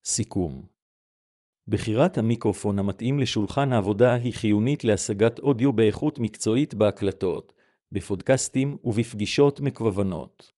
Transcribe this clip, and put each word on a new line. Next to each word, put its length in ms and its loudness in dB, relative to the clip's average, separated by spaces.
סיכום. 600 -4
בחירת 500 0
המיקרופון 640 0
המתאים 400 -2
לשולחן 540 -2
העבודה 400 4
היא 200 -2
חיונית 500 0
להשגת 560 2
אודיו 340 2
באיכות 460 2
מקצועית 540 -2
בהקלטות, 800 -2
בפודקאסטים 920 -2
ובפגישות 760 0
מקוונות. 1000 -4